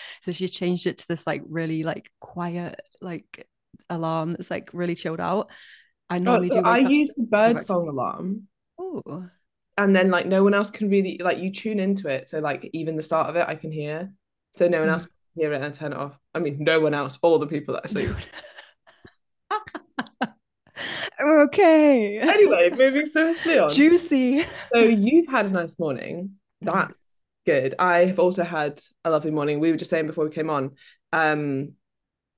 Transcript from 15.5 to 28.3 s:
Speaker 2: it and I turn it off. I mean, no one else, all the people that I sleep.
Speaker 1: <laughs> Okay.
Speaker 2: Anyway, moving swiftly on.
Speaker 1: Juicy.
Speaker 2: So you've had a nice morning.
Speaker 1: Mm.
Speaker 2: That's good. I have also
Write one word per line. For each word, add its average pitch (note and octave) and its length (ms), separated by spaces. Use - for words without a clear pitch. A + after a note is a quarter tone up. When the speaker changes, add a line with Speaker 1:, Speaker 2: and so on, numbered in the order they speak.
Speaker 2:
it C#3+ 40
and C3+ 80
I D3 40
turn C#3+ 220
it C3+ 80
off. C#3 180
I D#3+ 60
mean, D3 220
no D#3+ 180
one D3+ 160
else, C3+ 260
all E3+ 160
the D3+ 80
people C#3+ 300
that - 80
I D3+ 40
sleep. - 280
Speaker 1:
<laughs> - 100
Okay. D4 1000
Speaker 2:
Anyway, D4 500
moving C4+ 360
swiftly D#4+ 520
on. D#3+ 120
Speaker 1:
Juicy. C#4+ 760
Speaker 2:
So A#3 80
you've A#3 460
had A#3 200
a - 20
nice F3 300
morning. E3 520
Speaker 1:
Mm. - 100
Speaker 2:
That's - 500
good. C3+ 340
I F3 260
have F#3 140
also F3+ 240